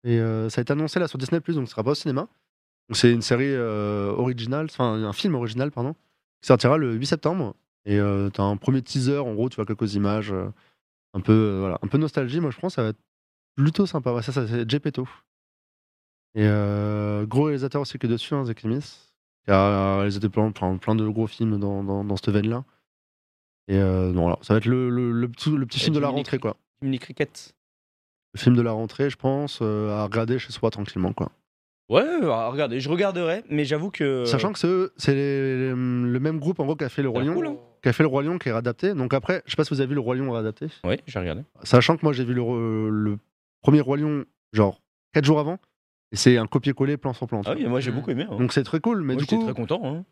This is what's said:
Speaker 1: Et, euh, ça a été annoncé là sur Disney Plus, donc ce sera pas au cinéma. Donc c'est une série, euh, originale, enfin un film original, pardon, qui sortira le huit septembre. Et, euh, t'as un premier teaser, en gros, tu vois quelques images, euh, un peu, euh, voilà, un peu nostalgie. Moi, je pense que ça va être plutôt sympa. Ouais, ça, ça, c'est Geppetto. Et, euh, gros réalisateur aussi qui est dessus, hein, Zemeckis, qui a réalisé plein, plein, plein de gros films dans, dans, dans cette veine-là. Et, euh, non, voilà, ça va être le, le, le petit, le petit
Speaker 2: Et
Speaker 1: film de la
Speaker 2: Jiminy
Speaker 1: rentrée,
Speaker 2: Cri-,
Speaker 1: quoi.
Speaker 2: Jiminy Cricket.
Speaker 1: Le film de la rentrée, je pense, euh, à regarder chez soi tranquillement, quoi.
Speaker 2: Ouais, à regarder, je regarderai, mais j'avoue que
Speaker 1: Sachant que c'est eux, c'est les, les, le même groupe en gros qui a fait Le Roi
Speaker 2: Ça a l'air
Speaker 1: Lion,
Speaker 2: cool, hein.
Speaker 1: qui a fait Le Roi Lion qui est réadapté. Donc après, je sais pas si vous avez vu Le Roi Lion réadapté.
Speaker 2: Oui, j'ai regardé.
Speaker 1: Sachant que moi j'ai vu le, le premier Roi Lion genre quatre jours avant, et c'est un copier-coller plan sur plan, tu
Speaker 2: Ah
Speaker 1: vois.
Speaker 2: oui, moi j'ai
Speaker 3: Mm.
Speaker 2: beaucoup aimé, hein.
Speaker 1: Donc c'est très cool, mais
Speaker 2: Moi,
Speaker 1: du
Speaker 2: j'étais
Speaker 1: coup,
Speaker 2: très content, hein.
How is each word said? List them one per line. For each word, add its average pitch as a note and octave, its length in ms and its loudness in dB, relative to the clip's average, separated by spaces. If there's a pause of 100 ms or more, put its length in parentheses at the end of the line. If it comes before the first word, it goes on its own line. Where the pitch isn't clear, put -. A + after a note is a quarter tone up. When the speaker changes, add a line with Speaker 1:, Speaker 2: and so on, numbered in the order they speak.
Speaker 1:
Et, A#2 140 2
euh, A2+ 300 0
ça A#2 120 -2
a - 20 -2
été A#2 100 -2
annoncé D3+ 260 -2
là F3 100 0
sur C#3+ 100 -8
Disney C#3+ 220 -2
Plus, E3+ 160 -6
donc C3 100 -2
ce - 60 -14
sera A2 120 -4
pas B2+ 80 0
au - 20 2
cinéma. C#3+ 280 -4 (640)
Donc A2 80 -6
c'est A#2+ 160 8
une A#2 100 2
série, B2 220 0 (100)
euh, G#2 580 -2
originale, B2 580 -4
enfin A#2+ 240 0
un A2 180 -4
film F3 220 -2
original, A#2+ 360 -4
pardon, C3 220 -6 (480)
qui - 80 -18
sortira C3 280 6
le C3 180 0
huit B2 120 -4
septembre. D#3 480 -2 (300)
Et, G2+ 140 2
euh, G2+ 320 0
t'as G2 140 -4
un G2+ 120 0
premier C3 260 0
teaser, C3+ 360 -2
en B2 160 -4
gros, A#2 140 -2
tu - 80 -8
vois G#2+ 100 -4
quelques G#2 280 -4
images, G2+ 380 0
euh, F#2 140 -4 (680)
un F#2+ 60 -4
peu, G#2+ 120 4
euh, G#2+ 280 4
voilà, F#2 220 -2
un - 60 -6
peu C#3 100 0
nostalgie. D3 420 -2
Moi, D3+ 100 -2
je - 80 -10
pense F#3 140 -6
que - 40 -6
ça B2+ 60 0
va A2 80 0
être G#2+ 100 -8 (560)
plutôt D#3 300 2
sympa. B2+ 260 -4
Ouais, A#2+ 100 -2
ça, C3 100 -6
ça, B2+ 160 0
c'est A#2 200 -2
Geppetto. C#3 380 -2 (1300)
Et, G#2+ 120 4
euh, G#2 800 0
gros B2+ 180 2
réalisateur C#3+ 380 -2
aussi B2+ 160 -10
qui B2+ 80 -4
est - 20 0
dessus, A#2+ 260 -2
hein, C#3 100 -2
Zemeckis, A#2 680 -6 (340)
qui G#2 60 -2
a G2 480 4
réalisé G2+ 300 -2
plein, G#2+ 220 2
plein, F#2+ 280 -2
plein A2 160 0
de A2 140 0
gros A2 180 -2
films G#2+ 320 -2
dans, G2+ 260 -2
dans, G2 200 -4
dans G2+ 120 -2
cette - 140 -2
veine-là. A2 340 0 (1040)
Et, G2 80 2
euh, F#2 360 2
non, F2+ 100 2
voilà, E2+ 200 2
ça G#2 120 2
va A2 40 4
être A2 80 -2
le, B2+ 220 2
le, A#2+ 240 0
le A#2+ 160 0
petit, A#2+ 220 -4
le C#3 160 0
petit - 120 -6
Speaker 2:
Et - 40 -2
Speaker 1:
film D#3+ 120 2
de D3 60 2
la C#3+ 80 0
Speaker 2:
Jiminy C3+ 120 -2
Speaker 1:
rentrée, C3+ 180 -4
Speaker 2:
Cri-, - 20 -4
Speaker 1:
quoi. G#2+ 160 -4 (240)
Speaker 2:
Jiminy C3+ 180 -2
Cricket. - 560 -8 (800)
Speaker 1:
Le G#2+ 60 -10
film B2 160 8
de A#2+ 60 4
la A#2 100 0
rentrée, A2+ 380 -2
je - 60 -12
pense, C#3 440 -2
euh, G#2+ 340 -2
à G#2+ 100 -2
regarder A2+ 340 -2
chez - 140 -10
soi A2+ 180 -2
tranquillement, F#2+ 420 -4
quoi. - 180 -4 (600)
Speaker 2:
Ouais, C3+ 100 6 (240)
à A2+ 240 0
regarder, C3 320 -2
je C3 80 -6
regarderai, F3 640 -2
mais D3 160 0
j'avoue D3+ 240 -2
que C3+ 340 -2
Speaker 1:
Sachant B2+ 300 0
que - 40 -12
c'est - 100 0
eux, F#3 280 0
c'est - 180 2
les, C#3 440 0
les, C3 120 0
le B2 500 0
même D#3 180 0
groupe D#3+ 200 -2
en D3 60 0
gros D3+ 120 0
qui D3 80 -4
a B2+ 40 -4
fait C#3+ 140 -4
Le C3 80 0
Roi A#2+ 100 -2
Speaker 2:
Ça - 20 0
a - 40 0
l'air D#3+ 80 0
Speaker 1:
Lion, D#4+ 160 -2
Speaker 2:
cool, D4 80 -10
hein. - 20 -18 (220)
Speaker 1:
qui C3+ 80 4
a - 20 4
fait D#3+ 100 4
Le D#3 40 8
Roi C#3 160 2
Lion E3+ 160 -2
qui C#3 100 -4
est A#2 40 0
réadapté. A#2+ 420 -2
Donc B2+ 180 -2
après, F3+ 320 0
je - 60 -16
sais - 60 -4
pas D#3 80 2
si D3+ 100 -2
vous C3+ 60 0
avez C3+ 80 0
vu C#3+ 60 -2
Le C#3+ 60 0
Roi A#2+ 160 0
Lion C3 160 -2
réadapté. A2+ 360 -4 (160)
Speaker 2:
Oui, F#2 120 0 (100)
j'ai B2 120 -6
regardé. F2+ 240 -4 (220)
Speaker 1:
Sachant B2+ 340 6
que - 80 -6
moi D3 80 2
j'ai B2+ 100 -2
vu A#2+ 80 -4
le, A2+ 560 -2
le G#2+ 300 0 (420)
premier D3 220 6
Roi C3 160 0
Lion D3+ 260 -2 (300)
genre G#2 260 4 (320)
quatre D3 140 4
jours D3+ 120 6
avant, D#3 200 -2 (540)
et A2 40 -8
c'est B2 220 8
un A2 80 0
copier-coller C3+ 500 -2
plan C3 160 -6
sur A#2+ 140 -8
plan, G#2+ 160 -4
tu F#2 80 -4
Speaker 2:
Ah - 40 0
Speaker 1:
vois. D4+ 80 -4
Speaker 2:
oui, E3+ 60 -2
moi B2 120 0
j'ai B2+ 100 -4
Speaker 3:
Mm. - 40 -2
Speaker 2:
beaucoup B2 160 -6
aimé, C#3 200 -4
hein. G#2 80 -6
Speaker 1:
Donc B2 160 0
c'est C#3 100 4
très D#3+ 160 -4
cool, A3+ 220 0
mais C3 120 -2
Speaker 2:
Moi, - 20 -2
Speaker 1:
du C3 60 -2
Speaker 2:
j'étais G#3+ 140 0
Speaker 1:
coup, A3+ 80 0
Speaker 2:
très C#3 100 -4
content, D3 300 -4
hein. D#3 280 -6